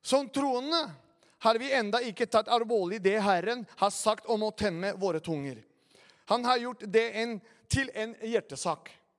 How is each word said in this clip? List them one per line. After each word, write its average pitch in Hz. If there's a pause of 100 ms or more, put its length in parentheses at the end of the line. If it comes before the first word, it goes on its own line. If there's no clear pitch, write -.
Som 269
troende 277 (640)
har 226
vi 269
enda 226
ikke 233
tatt 220
alvorlig 220
det 196
Herren 202 (160)
har 196
sagt -
om 214
å 214
temme 190
våre 180
tunger. 139 (720)
Han 240
har 254
gjort 240
det 220 (160)
en, 233 (320)
til 269
en 220 (100)
hjertesak. 180 (300)